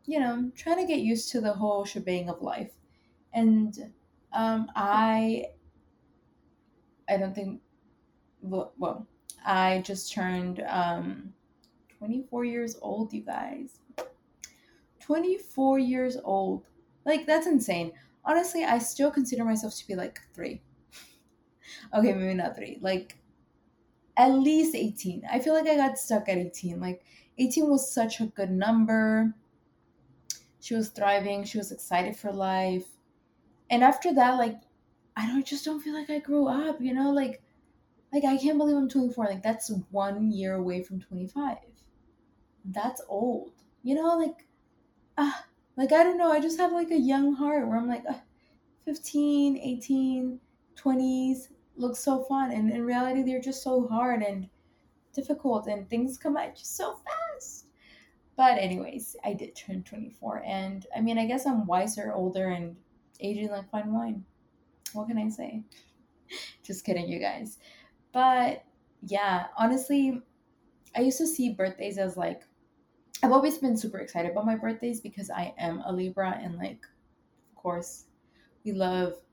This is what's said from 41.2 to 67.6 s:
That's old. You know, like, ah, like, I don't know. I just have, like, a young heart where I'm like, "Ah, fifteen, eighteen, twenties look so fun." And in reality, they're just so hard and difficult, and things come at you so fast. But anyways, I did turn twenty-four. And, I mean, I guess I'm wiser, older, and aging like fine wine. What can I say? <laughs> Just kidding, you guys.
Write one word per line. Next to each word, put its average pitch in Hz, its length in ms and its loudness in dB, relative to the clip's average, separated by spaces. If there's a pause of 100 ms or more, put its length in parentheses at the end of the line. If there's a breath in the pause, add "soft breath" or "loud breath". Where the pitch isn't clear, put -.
That's 202 440 -4
old. 233 420 -2 (320)
You 269 140 0
know, 330 200 4
like, 320 300 -2 (720)
ah, - 280 0 (300)
like, 262 140 2
I 320 140 8
don't 359 140 2
know. 339 120 4
I 302 80 4
just 320 200 -2
have, 349 120 4
like, 339 220 -2
a 320 60 4
young 277 360 4
heart 285 320 0
where 226 100 0
I'm 240 120 -2
like, 240 200 -4
"Ah, - 140 -6 (640 soft breath)
fifteen, 294 720 2
eighteen, 254 800 -2 (380)
twenties 262 720 0 (280)
look 240 200 -2
so 262 280 0
fun." 269 280 0
And 214 180 2
in 233 140 -2
reality, 254 380 0
they're 254 180 -2
just 262 240 -6
so 254 240 2
hard 233 340 0
and 196 260 -4 (640 soft breath)
difficult, 262 520 -2
and 202 220 -6
things 247 300 -2
come 294 180 -2
at - 220 -6
you - 60 -18
so - 320 -8
fast. 640 720 -10 (720 soft breath)
But 254 220 6
anyways, 185 640 -6
I 208 80 -2
did - 240 -10
turn 190 260 -10
twenty-four. - 640 -10
And, 190 500 -8
I 226 60 -4
mean, 226 180 2
I 226 80 2
guess 254 200 -2
I'm 226 200 0
wiser, 208 460 0
older, 185 380 -2
and 170 260 -6 (420)
aging 208 300 -4
like 196 220 -8
fine 214 220 -4
wine. 220 320 -4 (680)
What 214 160 -8
can 226 100 -2
I 214 120 -2
say? 220 340 -10 (500 soft breath)
<laughs> - 480 -16
Just 190 220 -12
kidding, 175 240 -2
you 170 100 -4
guys. - 400 -6 (540 loud breath)